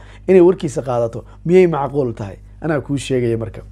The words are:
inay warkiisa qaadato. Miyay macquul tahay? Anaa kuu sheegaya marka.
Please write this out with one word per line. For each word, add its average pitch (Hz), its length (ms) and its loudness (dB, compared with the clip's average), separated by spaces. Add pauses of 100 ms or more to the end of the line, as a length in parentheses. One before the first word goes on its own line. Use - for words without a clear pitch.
(280)
inay 185 140 6
warkiisa 170 400 2
qaadato. 120 420 -4 (220)
Miyay 180 220 6
macquul 139 460 -2
tahay? 101 240 -12 (240)
Anaa 151 200 -2
kuu 143 160 -4
sheegaya 123 400 -2
marka. 107 240 -10 (100)